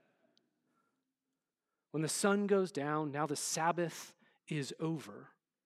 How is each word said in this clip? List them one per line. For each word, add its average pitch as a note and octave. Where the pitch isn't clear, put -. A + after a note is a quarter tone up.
When D3+
the D3+
sun G3+
goes G3
down, D3+
now D3
the D3
Sabbath E3
is D3
over. C3+